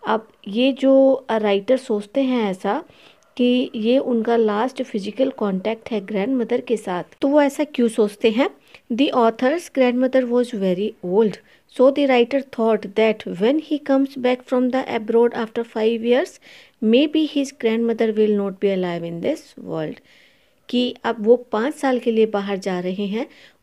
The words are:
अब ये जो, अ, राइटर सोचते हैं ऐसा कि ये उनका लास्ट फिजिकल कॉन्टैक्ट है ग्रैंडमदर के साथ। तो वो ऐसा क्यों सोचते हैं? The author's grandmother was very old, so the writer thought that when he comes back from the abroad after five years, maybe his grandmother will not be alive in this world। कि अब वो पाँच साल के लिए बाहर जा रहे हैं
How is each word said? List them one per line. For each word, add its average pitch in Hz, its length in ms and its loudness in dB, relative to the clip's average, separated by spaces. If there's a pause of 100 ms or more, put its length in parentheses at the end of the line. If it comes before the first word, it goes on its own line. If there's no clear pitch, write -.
अब 220 220 -2 (200)
ये 240 240 2
जो, 269 400 4
अ, 233 260 -2
राइटर 202 380 0
सोचते 214 440 -4
हैं 247 300 0
ऐसा 196 340 -4 (520)
कि 247 400 0
ये 233 220 2
उनका 233 380 0
लास्ट 220 460 0
फिजिकल 220 480 -4
कॉन्टैक्ट 214 600 -4
है 202 160 -4
ग्रैंडमदर 226 540 -2
के 240 160 -4
साथ। 180 280 -6 (160)
तो 277 80 0
वो 294 140 4
ऐसा 285 220 0
क्यों 262 240 0
सोचते 220 420 0
हैं? 262 200 0 (420)
The 262 180 0
author's 254 640 0
grandmother 254 580 2
was 240 220 0
very 190 360 -2 (160)
old, 190 300 2 (400)
so 262 220 6
the 285 100 2
writer 254 340 2
thought 220 520 -2
that 214 440 0
when 254 220 2
he 302 180 -4 (120)
comes 269 280 0
back 247 180 0 (100)
from 254 240 0
the 254 180 -4
abroad 233 460 2
after 233 300 -6
five 226 360 -2
years, 240 400 0 (440)
maybe 302 440 4
his 277 240 -4
grandmother 226 600 -2
will 214 260 2
not 196 140 -4
be 196 260 -2
alive 175 240 -4
in 170 220 -8
this - 400 -6
world। 160 360 -8 (680)
कि 247 360 -2
अब 254 140 -4
वो 226 180 4
पाँच 247 380 -4
साल 262 240 -2
के 233 120 -4
लिए 220 160 2
बाहर 202 300 -4
जा 185 240 -4
रहे 185 260 -4
हैं 220 200 -4 (360)